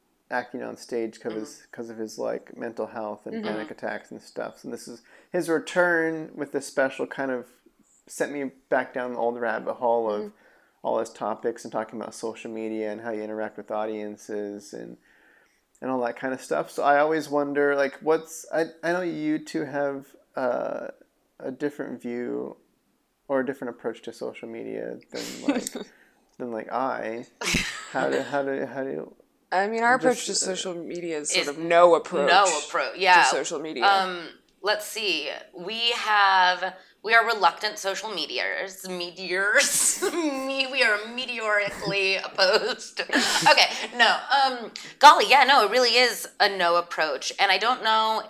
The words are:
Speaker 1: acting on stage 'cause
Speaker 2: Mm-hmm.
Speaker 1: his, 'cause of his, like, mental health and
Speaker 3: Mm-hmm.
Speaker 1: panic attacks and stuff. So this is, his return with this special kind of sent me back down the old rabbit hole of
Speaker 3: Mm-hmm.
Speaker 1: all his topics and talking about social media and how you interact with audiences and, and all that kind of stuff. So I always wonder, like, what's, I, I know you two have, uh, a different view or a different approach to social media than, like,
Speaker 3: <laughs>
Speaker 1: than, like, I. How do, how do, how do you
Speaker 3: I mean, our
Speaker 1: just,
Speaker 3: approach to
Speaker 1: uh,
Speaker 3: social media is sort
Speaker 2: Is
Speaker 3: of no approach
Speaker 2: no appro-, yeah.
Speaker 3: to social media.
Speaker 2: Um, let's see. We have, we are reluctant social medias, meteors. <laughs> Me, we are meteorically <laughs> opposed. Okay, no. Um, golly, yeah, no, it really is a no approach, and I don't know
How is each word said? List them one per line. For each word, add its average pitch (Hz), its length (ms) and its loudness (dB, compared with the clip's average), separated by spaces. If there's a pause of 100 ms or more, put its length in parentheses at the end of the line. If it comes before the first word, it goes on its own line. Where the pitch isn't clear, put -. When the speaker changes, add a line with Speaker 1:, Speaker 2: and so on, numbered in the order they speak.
(300)
Speaker 1:
acting 123 320 -6
on 113 140 -10
stage 113 440 -6
'cause 117 120 -8
Speaker 2:
Mm-hmm. 110 80 -6
Speaker 1:
his, - 320 -14
'cause 117 180 -12
of 113 80 -14
his, 110 200 -10
like, 117 380 -8
mental 113 320 -8
health 107 380 -10
and 117 100 -10
Speaker 3:
Mm-hmm. 214 100 -8
Speaker 1:
panic 107 240 -8
attacks - 400 -10
and 113 100 -16
stuff. - 400 -12
So - 80 -16
this 120 200 -12
is, 117 140 -16 (300)
his 170 160 -2
return 160 840 0
with 143 180 -8
this 135 140 -4
special 131 400 -2
kind 135 240 -6
of 123 160 -6 (600)
sent 139 260 -6
me 143 120 -4 (240)
back 127 240 0
down 123 220 -4
the 120 40 -8
old 120 220 -2
rabbit 113 340 -2
hole 117 360 0
of 104 140 -2
Speaker 3:
Mm-hmm. 104 60 -12 (520)
Speaker 1:
all 120 180 -2
his 113 100 -6
topics 113 540 -6
and 113 80 -14
talking 110 280 -6
about 104 140 -10
social 113 360 -10
media 110 420 -4
and 107 80 -10
how 117 100 -8
you 107 120 -6
interact 107 340 -8
with 104 160 -12
audiences 104 1000 -8
and, 117 240 -14 (840)
and 131 100 -6
all 131 120 -2
that 120 140 -4
kind 131 160 -6
of 131 80 -8
stuff. 156 300 -4
So - 140 -4
I 143 160 6
always 156 280 0
wonder, 143 460 2
like, 139 280 0
what's, 160 520 -2
I, 160 120 0 (180)
I 170 80 0
know 180 100 0
you 156 380 -2
two 151 240 -6
have, 139 420 -4 (300)
uh, 127 520 -2 (520)
a 135 100 -8
different 135 500 -6
view 120 560 -6 (720)
or 135 120 2
a 127 60 -2
different 131 280 -8
approach - 280 -8
to 113 100 -12
social 120 360 -10
media 113 480 -10 (140)
than, 123 140 -10 (240)
like, 247 160 -2 (400)
Speaker 3:
<laughs> - 340 -20
Speaker 1:
than, 123 140 -8
like, 110 200 -8
I. 117 540 -4 (640)
How 135 160 0
do, 135 140 0
how 143 200 -2
do, 139 240 -4
how 135 180 -8
do 135 60 -6
you 151 260 -10 (340)
Speaker 3:
I 190 160 0
mean, 226 160 -2
our 247 160 4
Speaker 1:
just, 247 60 -2
Speaker 3:
approach 247 220 2
to - 60 -4
Speaker 1:
uh, - 20 -2 (200)
Speaker 3:
social 185 200 -6
media 170 440 -8
is 147 140 -6
sort 185 100 2
Speaker 2:
Is 143 60 -6
Speaker 3:
of 143 100 -6
no 170 380 8
approach 151 340 2
Speaker 2:
no 190 160 8
appro-, 147 500 0
yeah. 180 280 8
Speaker 3:
to 131 40 6
social 147 300 0
media. 156 260 -2
Speaker 2:
Um, 185 440 2 (340)
let's 214 240 -2
see. 165 440 -4 (240)
We 226 380 -4
have, 190 840 4 (280)
we 226 120 2
are 226 120 8
reluctant 208 520 2
social 196 320 -4
medias, 156 800 -6
meteors. 185 1120 0
<laughs> 381 100 0
Me, 269 600 -2
we 269 100 2
are 214 160 4 (160)
meteorically 208 1000 -2
<laughs> - 120 -6
opposed. 208 760 0
Okay, - 680 4 (280)
no. 214 200 4 (280)
Um, 247 280 -2 (260)
golly, 294 300 12
yeah, 254 160 8
no, 254 220 8
it 190 40 0
really 240 260 4
is 240 300 2 (140)
a 202 80 6
no 175 280 2
approach, 156 600 -2
and 196 140 4
I 190 60 2
don't 240 260 0
know 220 460 2